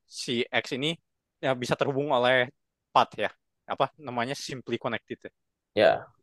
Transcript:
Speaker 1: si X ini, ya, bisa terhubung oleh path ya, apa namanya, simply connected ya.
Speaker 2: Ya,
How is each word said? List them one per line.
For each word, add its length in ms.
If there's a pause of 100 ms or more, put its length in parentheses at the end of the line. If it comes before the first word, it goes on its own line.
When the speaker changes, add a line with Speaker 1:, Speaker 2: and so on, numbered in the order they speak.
Speaker 1:
si 400
X 180 (120)
ini, 180 (480)
ya, 140
bisa 180
terhubung 400
oleh 320 (480)
path 240
ya, 100 (380)
apa 320
namanya, 380
simply 420
connected 480
ya. 40 (440)
Speaker 2:
Ya, 320 (160)